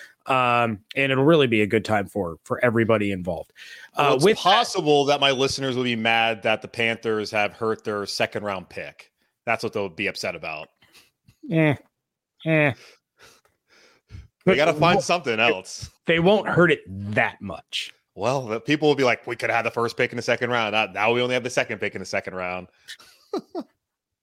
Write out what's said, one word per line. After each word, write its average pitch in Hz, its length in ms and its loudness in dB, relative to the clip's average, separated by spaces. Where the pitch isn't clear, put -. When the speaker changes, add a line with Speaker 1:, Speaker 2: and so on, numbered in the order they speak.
Speaker 1:
Um, 120 540 2
and 135 160 2
it'll 135 100 2
really 147 240 6
be 113 140 2
a 107 40 4
good 101 200 0
time 101 220 0
for, 87 360 -6
for - 180 -6
everybody 110 520 2
involved. 87 400 -8
Uh, 147 100 0
Speaker 2:
Well, 139 120 4
it's 135 100 2
Speaker 1:
with 220 100 6
that - 80 -8
Speaker 2:
possible 175 600 2
that 143 160 2
my 139 100 4
listeners 135 460 -2
will 127 80 -2
be 120 100 0
mad 113 480 0
that 110 180 0
the 101 60 -14
Panthers 113 640 -2
have 104 220 -2
hurt 110 320 -4
their 104 200 -4
second 107 380 -6
round 95 240 -6
pick. - 460 -16
That's 113 180 -2
what 110 80 -6
they'll 101 160 -4
be 95 200 -6
upset 90 280 -6
about. 78 320 -12
Speaker 1:
Eh, 156 260 2
eh. 151 280 2
Speaker 2:
They 185 80 4
Speaker 1:
But - 40 4
Speaker 2:
gotta 156 160 2
find 165 240 4
Speaker 1:
wo- - 40 2
Speaker 2:
something 143 380 0
else. 110 500 -2
Speaker 1:
They 165 140 2
won't 190 280 4
hurt 170 240 4
it - 120 0
that 110 280 0
much. - 520 -10
Speaker 2:
Well, 127 300 -2
the 110 160 -4
people 151 260 0
will 147 80 4
be 135 80 0
like, 117 240 0
"We 120 80 -6
could 120 140 -4
have 113 80 0
had 113 80 0
the 113 60 -2
first 117 260 -4
pick 123 140 0
in 120 40 -14
the 120 60 -4
second 120 280 -2
round. 117 220 0
Now, 107 140 0
now 101 280 0
we 123 80 2
only 123 120 0
have 127 100 -2
the 123 60 -8
second 120 300 -4
pick 104 160 -6
in 101 40 -8
the 95 60 -10
second 98 280 -6
round." 90 340 -8
<laughs> - 240 -10